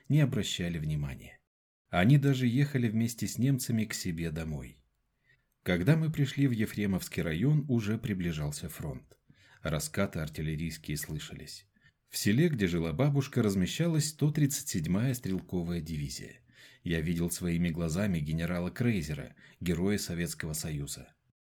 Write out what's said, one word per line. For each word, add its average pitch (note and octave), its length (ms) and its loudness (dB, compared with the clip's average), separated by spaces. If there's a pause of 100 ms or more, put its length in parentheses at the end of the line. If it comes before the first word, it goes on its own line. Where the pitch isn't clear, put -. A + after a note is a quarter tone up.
(100)
не D3 100 6
обращали F#2+ 580 0
внимания. D2+ 640 -6 (480)
Они G#2+ 300 8
даже C3+ 280 4
ехали B2+ 400 2
вместе A2+ 400 0
с - 120 -6
немцами A#2+ 480 2
к - 80 -6
себе E2 360 -2
домой. D2+ 440 -6 (880)
Когда F#2 320 4
мы D#3+ 140 0
пришли C#3 360 0
в B2 60 2
Ефремовский G#2 680 -2
район, A#2 460 2
уже A2+ 300 0
приближался E2+ 720 -4
фронт. - 480 -10 (420)
Раскаты D#2+ 600 -2
артиллерийские D#2 760 -4
слышались. - 720 -10 (420)
В - 80 -10
селе, B2 320 4
где A2 180 0
жила E2 280 0
бабушка, C#3 480 2
размещалась B2+ 680 2
сто D3+ 220 0
тридцать D3 380 0
седьмая G2 440 0
стрелковая F2 720 -4
дивизия. D2+ 580 -8 (440)
Я E2 180 0
видел E2+ 280 0
своими F2 380 0
глазами E2+ 500 0
генерала E2+ 520 -2
Крейзера, D#2 640 -2 (260)
героя F2+ 380 0
Советского E2 560 -4
Союза. D#2 600 -8 (280)